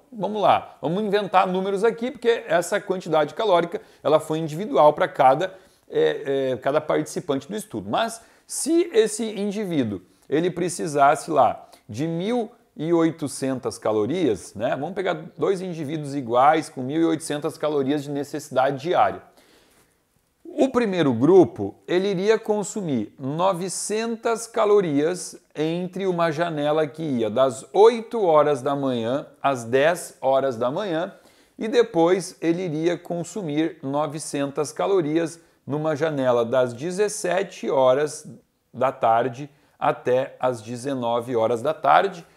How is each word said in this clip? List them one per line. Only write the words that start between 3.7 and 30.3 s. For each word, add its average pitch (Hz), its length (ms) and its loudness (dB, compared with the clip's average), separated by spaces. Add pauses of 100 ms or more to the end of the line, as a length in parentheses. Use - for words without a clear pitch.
ela 147 180 4
foi 156 200 -4
individual 160 540 2
pra 180 140 0
cada, 147 460 2 (340)
é, 139 640 0
é, 120 40 -4
cada 139 240 0
participante 151 640 -4
do 104 80 -8
estudo. 104 340 -8
Mas, 214 320 -4 (260)
se 339 440 0
esse 226 320 2
indivíduo, 190 800 -4 (260)
ele 165 220 0
precisasse 160 800 0
lá 127 380 2 (200)
de 120 200 -6
mil 208 420 -4 (260)
e 160 160 -6
oitocentas 147 840 -2
calorias, 110 800 0
né? 117 160 -4
Vamos 156 220 -6
pegar 185 200 -2 (240)
dois 175 240 -2
indivíduos 156 540 -8
iguais 143 540 2
com - 120 -12
mil 139 200 -2
e 165 40 4
oitocentas 147 500 -4
calorias 147 480 -2
de 143 60 -10
necessidade 139 720 -2
diária. 120 400 0 (1400)
O 269 100 4
primeiro 185 440 0
grupo, 135 640 4 (120)
ele 185 200 0
iria 202 320 2
consumir 190 800 -4
novecentas 196 1300 -4
calorias 180 880 2 (200)
entre 180 520 -4
uma 170 240 0
janela 151 560 0
que 160 160 -12
ia 127 260 -2
das 123 440 0
oito 226 500 4
horas 147 380 4
da 139 140 -2
manhã 131 520 -2 (140)
às 135 220 -2
dez 143 580 2
horas 135 340 2